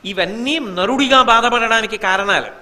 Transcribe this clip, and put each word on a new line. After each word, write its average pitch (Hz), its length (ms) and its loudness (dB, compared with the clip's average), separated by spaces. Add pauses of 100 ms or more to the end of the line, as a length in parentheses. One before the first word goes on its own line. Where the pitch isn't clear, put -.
ఇవన్నీ 202 540 -4
నరుడిగా 254 640 2
బాధపడడానికి 226 720 2
కారణాలు. 190 500 0 (160)